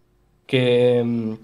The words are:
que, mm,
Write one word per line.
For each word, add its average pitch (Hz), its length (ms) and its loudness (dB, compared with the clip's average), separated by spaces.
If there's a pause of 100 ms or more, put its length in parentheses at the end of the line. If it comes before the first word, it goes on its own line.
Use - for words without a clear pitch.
(480)
que, 123 580 2
mm, 117 280 -4 (100)